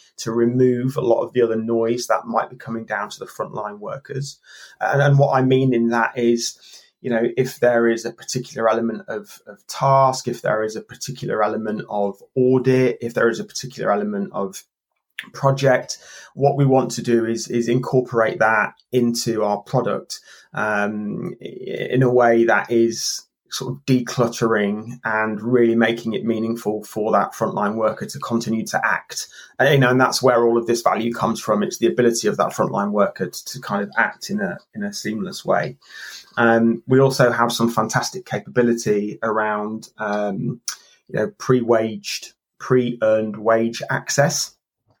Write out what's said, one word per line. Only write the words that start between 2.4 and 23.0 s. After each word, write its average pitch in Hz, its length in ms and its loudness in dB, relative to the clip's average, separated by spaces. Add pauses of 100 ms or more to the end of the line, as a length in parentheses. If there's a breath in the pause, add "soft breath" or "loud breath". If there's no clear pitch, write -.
be - 40 -18
coming 113 300 -10
down 104 240 -6
to - 100 -14
the 101 60 -12
frontline 104 540 -10
workers. 107 600 -10 (400 loud breath)
And, - 220 0
and 143 160 4
what 139 180 4
I 131 60 2
mean 131 320 4
in 117 160 2
that 117 260 0
is, 120 440 0 (420 loud breath)
you 127 80 -6
know, 117 140 0 (120)
if 135 240 -2
there 120 280 4
is 117 180 0
a 107 80 -8
particular - 560 -4
element 113 380 -2
of, 104 400 -10
of 101 180 -20
task, 135 640 2
if - 160 -6
there 107 180 0
is 107 140 -4
a 104 60 -10
particular - 600 -6
element 107 460 -4
of 101 320 -4 (140)
audit, 127 640 2
if 117 140 -8
there 117 140 2
is 110 100 -2
a 101 60 -8
particular - 460 -6
element 104 420 -4
of 98 300 -8 (680)
project, 135 680 0 (340 loud breath)
what 139 240 2
we 139 80 4
want 131 240 4
to - 140 -8
do 117 220 2
is, 113 220 -4
is 117 220 -2
incorporate 120 720 0
that 107 340 2 (180)
into 117 520 0
our 104 160 0
product, - 600 -4 (340 loud breath)
um, 104 840 -4
i-, - 60 -14
in - 560 -2
a 123 100 4
way 117 320 6
that 107 280 2
is 117 520 0 (280)